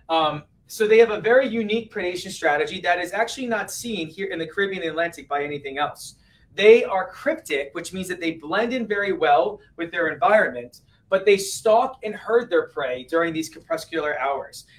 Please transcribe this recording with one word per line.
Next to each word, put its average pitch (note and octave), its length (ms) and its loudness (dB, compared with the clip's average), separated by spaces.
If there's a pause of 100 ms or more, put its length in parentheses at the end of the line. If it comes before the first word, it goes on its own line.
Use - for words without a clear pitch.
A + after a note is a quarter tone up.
Um, D#3 340 0 (240)
so G#3+ 200 0
they A3 120 8
have A3+ 120 6
a G#3 100 -4
very B3 260 4
unique A3 440 -2
predation F3+ 380 -6
strategy D3+ 520 0
that F3 180 0
is F3 140 -6
actually A#3 340 -4
not G#3 240 -4
seen F#3+ 380 -6
here G3 180 -8
in F3+ 100 -8
the E3 80 -6
Caribbean F#3+ 380 -4
and E3 80 -4
Atlantic E3 360 -6
by C#3+ 160 -4
anything C#3+ 360 -8
else. - 360 -8 (380)
They A3+ 320 8
are F#3 240 -2
cryptic, D#3 640 -4
which E3+ 180 -10
means F#3 160 -8
that F3 140 -8
they E3 100 -2
blend G3 400 -4
in A#3+ 160 -4
very G3+ 240 -2
well D#3+ 480 2 (160)
with E3+ 160 -8
their E3+ 160 -2
environment, D3 720 2 (300)
but F#3+ 160 0
they G3+ 100 8
stalk A3 680 2
and G#3 140 -8
herd A#3 340 0
their D#3+ 200 0
prey B2+ 400 -6
during E3 240 0
these D#3+ 160 -6
crepuscular D#3 680 -6
hours. - 480 -6 (140)